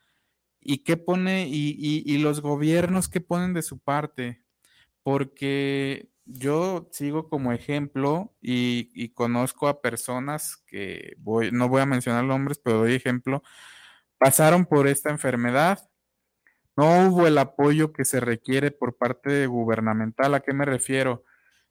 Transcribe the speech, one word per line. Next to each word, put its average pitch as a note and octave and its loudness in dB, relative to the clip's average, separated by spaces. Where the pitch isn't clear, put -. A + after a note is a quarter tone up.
¿Y C#3 -2
qué E3 2
pone, F#3 -2
y, D3 -2
y, D3+ -2
y C#3+ 0
los D3+ 0
gobiernos E3 0
qué F3+ -4
ponen F3+ -4
de E3 -4
su C#3 -12
parte? C#3 -6
Porque C#3 -4
yo D#3+ -4
sigo D3+ -6
como C3 -2
ejemplo C#3+ -4
y, B2 -2
y A2+ -8
conozco A#2+ -2
a C#3+ 0
personas B2+ -6
que F#2 -12
voy, A2 -2
no B2 0
voy C3 2
a C3+ 2
mencionar B2 0
nombres, C3+ -2
pero A2+ 2
doy A2+ 2
ejemplo, B2+ -2
pasaron D#3 6
por C#3+ 4
esta C#3 0
enfermedad, C#3 0
no E3+ 6
hubo F3 4
el D3+ 6
apoyo D3 2
que C3+ -4
se C3 0
requiere C3 0
por B2 -6
parte C#3 0
gubernamental. A2+ 0
¿A C#3 2
qué C#3 -4
me C#3 -2
refiero? C3 -2